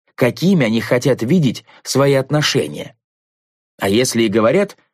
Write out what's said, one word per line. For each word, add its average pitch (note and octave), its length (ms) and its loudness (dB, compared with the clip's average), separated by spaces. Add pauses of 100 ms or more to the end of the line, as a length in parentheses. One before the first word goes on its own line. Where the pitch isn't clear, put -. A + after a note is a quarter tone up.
(140)
какими C#3 520 0
они A2+ 160 -2
хотят B2 400 0
видеть C3+ 420 0 (180)
свои C#3 300 0
отношения. B2 840 -2 (840)
А F#2+ 80 -4
если A#2 360 0
и A2+ 40 2
говорят, A#2+ 480 0 (180)